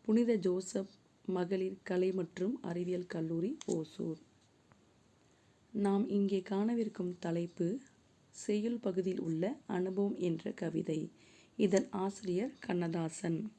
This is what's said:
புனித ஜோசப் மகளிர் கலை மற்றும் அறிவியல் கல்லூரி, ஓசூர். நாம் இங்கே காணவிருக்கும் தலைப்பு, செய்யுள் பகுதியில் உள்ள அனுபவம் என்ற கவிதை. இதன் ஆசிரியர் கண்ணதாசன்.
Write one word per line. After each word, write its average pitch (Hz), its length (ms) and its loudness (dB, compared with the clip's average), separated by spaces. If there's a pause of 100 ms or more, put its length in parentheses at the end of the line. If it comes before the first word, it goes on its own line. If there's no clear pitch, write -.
புனித 226 360 4
ஜோசப் 185 560 0 (320)
மகளிர் 185 580 0
கலை 185 300 2
மற்றும் 185 500 -2
அறிவியல் 180 440 -2
கல்லூரி, 165 440 -2 (160)
ஓசூர். 160 540 -4 (1500)
நாம் 202 360 2
இங்கே 202 340 2
காணவிருக்கும் 214 760 0
தலைப்பு, 170 480 0 (680)
செய்யுள் 220 440 0
பகுதியில் 185 420 0
உள்ள 165 220 0 (240)
அனுபவம் 190 520 0
என்ற 170 340 0
கவிதை. 160 460 -2 (600)
இதன் 196 380 4
ஆசிரியர் 196 640 -2
கண்ணதாசன். 165 800 -2 (180)